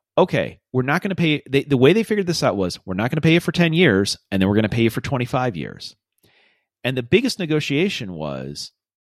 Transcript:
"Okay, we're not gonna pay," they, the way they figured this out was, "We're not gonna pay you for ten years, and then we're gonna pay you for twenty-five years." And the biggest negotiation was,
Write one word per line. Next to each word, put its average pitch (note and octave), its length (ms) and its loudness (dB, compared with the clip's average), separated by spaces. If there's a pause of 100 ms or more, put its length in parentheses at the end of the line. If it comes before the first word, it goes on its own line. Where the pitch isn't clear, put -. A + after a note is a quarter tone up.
(160)
"Okay, A2+ 440 0 (120)
we're B2+ 100 0
not C#3+ 200 -2
gonna G3 120 -4
pay," D#3+ 340 0
they, C3+ 160 0
the C#3 120 0
way B2+ 160 8
they A3 100 2
figured G#3 240 -2
this E3+ 160 -4
out A2 140 0
was, F2+ 300 -4
"We're F#2 80 -8
not G#2+ 160 -2
gonna D#3 100 -2
pay D#3+ 140 4
you E3+ 60 4
for E3+ 120 -6
ten E3+ 200 2
years, A#2+ 440 4 (140)
and G2 100 -2
then F#2+ 80 2
we're G2+ 60 2
gonna A2 140 2
pay A#2 140 0
you A2+ 80 4
for A#2+ 100 -6
twenty-five B2 560 -4
years." G1+ 380 -14 (880)
And B2+ 120 -2
the B2+ 60 -4
biggest A3 360 2
negotiation D3 760 -2
was, C#2+ 580 -10 (460)